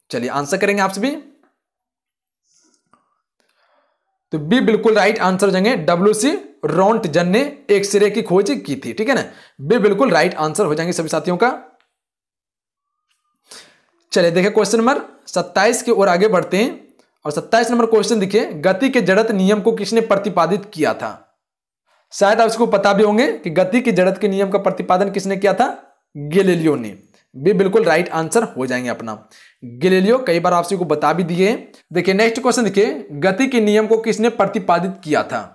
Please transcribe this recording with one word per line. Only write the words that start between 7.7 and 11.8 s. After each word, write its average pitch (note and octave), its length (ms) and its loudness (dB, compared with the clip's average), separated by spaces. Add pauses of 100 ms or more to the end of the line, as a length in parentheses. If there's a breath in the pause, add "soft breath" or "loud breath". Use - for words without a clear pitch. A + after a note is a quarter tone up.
एक्सरे G3+ 400 2
की G#3+ 120 -4
खोज G3 280 0 (160)
की C#3 100 -6
थी, B2 160 -10
ठीक G#3+ 160 -4
है C#4 60 2
ना। F#3 100 -2 (380 loud breath)
बी F3+ 160 2
बिल्कुल G#3 320 2
राइट E3+ 260 2
आंसर D#3 280 -2
हो D#3 100 0
जाएंगे E3 180 -4
सभी D#3+ 160 -4
साथियों E3 280 -2
का। A#3 140 2 (2500 loud breath)